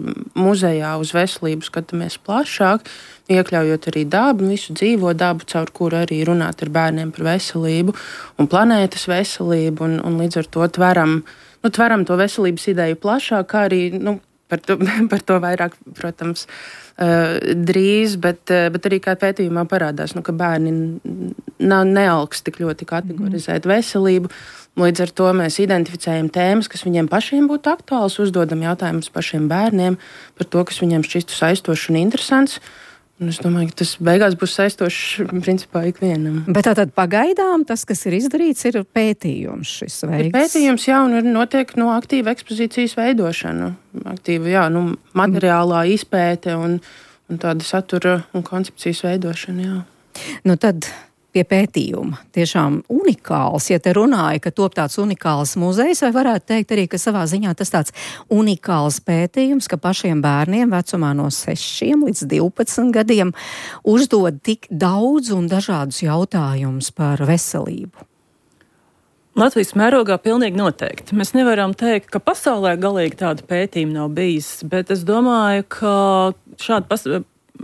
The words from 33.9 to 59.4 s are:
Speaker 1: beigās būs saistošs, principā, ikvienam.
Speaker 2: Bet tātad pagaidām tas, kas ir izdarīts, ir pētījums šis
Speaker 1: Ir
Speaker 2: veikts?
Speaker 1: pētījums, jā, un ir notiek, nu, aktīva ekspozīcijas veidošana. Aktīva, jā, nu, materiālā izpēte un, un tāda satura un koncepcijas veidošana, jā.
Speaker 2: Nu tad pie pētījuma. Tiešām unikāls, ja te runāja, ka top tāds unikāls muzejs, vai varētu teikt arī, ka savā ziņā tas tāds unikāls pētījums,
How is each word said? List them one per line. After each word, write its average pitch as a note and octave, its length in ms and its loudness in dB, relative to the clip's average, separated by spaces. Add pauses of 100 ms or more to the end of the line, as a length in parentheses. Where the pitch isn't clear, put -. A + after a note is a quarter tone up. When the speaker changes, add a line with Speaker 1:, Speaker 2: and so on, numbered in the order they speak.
Speaker 1:
beigās F#3 400 4
būs F#3 160 -2
saistošs, G3+ 800 -2 (100)
principā, F3+ 480 -2
ikvienam. D#3+ 540 -2 (100)
Speaker 2:
Bet G3 160 2
tātad G#3 240 2
pagaidām D#4+ 720 2
tas, A3+ 240 -6
kas - 160 -4
ir F#3 80 -2
izdarīts, C#4 540 0
ir A#3+ 180 0
pētījums G#3 800 -2
šis - 400 -10
Speaker 1:
Ir - 60 -4
Speaker 2:
veikts? D#3+ 260 0
Speaker 1:
pētījums, C#4 480 4
jā, C4+ 160 4
un B3 160 4
ir A#3 80 2
notiek, A#3+ 520 2
nu, A#3 120 2
aktīva A#3+ 480 0
ekspozīcijas A#3 580 -2
veidošana. F#3 760 0 (340)
Aktīva, F3 480 -4
jā, F#3 160 4
nu, E3+ 300 -2 (160)
materiālā F3 760 2
izpēte F3 720 0
un, E3+ 160 0 (540)
un E3+ 100 -8
tāda E3 240 -2
satura F3+ 540 0 (160)
un F3+ 100 -4
koncepcijas F#3 560 -6
veidošana, F3+ 640 -4
jā. F#3+ 160 -4 (640)
Speaker 2:
Nu F3+ 120 4
tad E3+ 280 0 (520)
pie F3+ 80 2
pētījuma. - 720 -2 (160)
Tiešām D#3 560 0
unikāls, E3 800 0
ja F3 140 2
te F3+ 100 2
runāja, F#3 480 2
ka E3+ 160 -6
top G3 220 0
tāds D3+ 240 -2
unikāls D#3+ 580 -2
muzejs, A3 460 2
vai A#3 100 2
varētu B3+ 320 0
teikt A3 240 0
arī, G3+ 160 2
ka F#3 120 -6
savā G3+ 280 0
ziņā F#3+ 300 0
tas G3 160 -6
tāds D#3 200 0 (380)
unikāls F#3 720 2
pētījums, B3+ 640 0